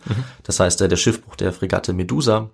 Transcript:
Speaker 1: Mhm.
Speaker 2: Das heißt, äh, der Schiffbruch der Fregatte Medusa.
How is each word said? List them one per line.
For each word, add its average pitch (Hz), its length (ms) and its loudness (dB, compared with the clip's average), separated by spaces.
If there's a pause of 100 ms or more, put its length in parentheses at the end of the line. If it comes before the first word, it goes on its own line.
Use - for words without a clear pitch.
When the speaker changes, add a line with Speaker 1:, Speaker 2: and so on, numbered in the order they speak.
Speaker 1:
Mhm. 110 180 -2 (200)
Speaker 2:
Das - 160 -2
heißt, 90 220 2
äh, 95 80 4
der 87 80 4
Schiffbruch - 400 -2
der 92 160 -2
Fregatte 92 400 -2
Medusa. 110 600 0